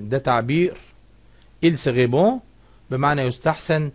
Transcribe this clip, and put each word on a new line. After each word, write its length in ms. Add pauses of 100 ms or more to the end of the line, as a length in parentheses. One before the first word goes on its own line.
ده 80
تعبير 600 (880)
il 120
serait 300
bon 340 (500)
بمعنى 300
يستحسن 720